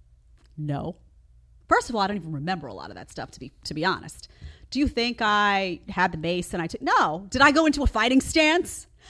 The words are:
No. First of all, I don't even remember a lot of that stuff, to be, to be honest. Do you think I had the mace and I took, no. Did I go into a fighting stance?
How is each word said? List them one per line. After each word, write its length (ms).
No. 380
First 180
of 80
all, 60
I 60
don't 100
even 140
remember 340
a 80
lot 160
of 60
that 160
stuff, 180
to 100
be, 140
to 100
be 100
honest. 420
Do 80
you 80
think 340
I 680
had 240
the 60
mace 340
and 120
I 20
took, 160
no. 480
Did 140
I 80
go 160
into 160
a 40
fighting 340
stance? 680